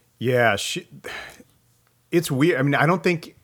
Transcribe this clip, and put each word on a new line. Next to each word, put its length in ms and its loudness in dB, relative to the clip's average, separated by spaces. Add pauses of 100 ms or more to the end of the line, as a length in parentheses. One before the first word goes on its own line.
(200)
Yeah, 360 2
she, 320 -8 (1200)
it's 200 -2
weird. 280 0
I 40 0
mean, 120 0
I 100 4
don't 180 0
think 400 -4